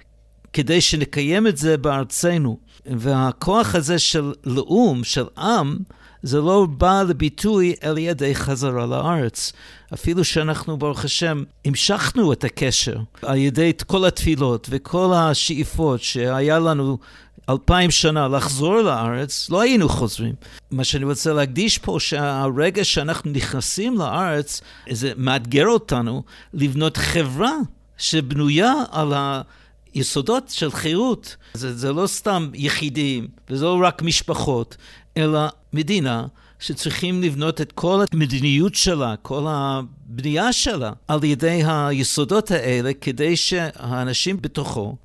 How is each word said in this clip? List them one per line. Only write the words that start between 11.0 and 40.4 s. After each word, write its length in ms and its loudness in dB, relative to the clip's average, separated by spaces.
השם, 380 0
המשכנו 680 2
את 100 -4
הקשר 540 -2
על 160 -2
ידי 320 2
את 140 -2
כל 220 2
התפילות 640 0
וכל 440 0
השאיפות 840 0
שהיה 580 0
לנו 380 0
אלפיים 420 4
שנה 360 2
לחזור 540 2
לארץ, 680 -2
לא 120 2
היינו 280 4
חוזרים. 440 -2
מה 120 -2
שאני 220 -2
רוצה 280 0
להקדיש 440 0
פה, 220 -4
שהרגע 840 0
שאנחנו 480 -2
נכנסים 680 -2
לארץ, 640 -2
זה 260 -2
מאתגר 500 2
אותנו 560 0
לבנות 440 0
חברה 580 0
שבנויה 760 2
על 220 0
היסודות 560 -2
של 220 -4
חירות. 640 -2
זה, 240 -8
זה 160 -2
לא 140 0
סתם 460 -2
יחידים, 760 -2
וזה 160 -2
לא 180 2
רק 180 2
משפחות, 760 -2
אלא 220 2
מדינה 520 -2
שצריכים 640 -4
לבנות 380 -2
את 100 -6
כל 320 2
המדיניות 600 2
שלה, 460 0
כל 280 -4
הבנייה 1040 -4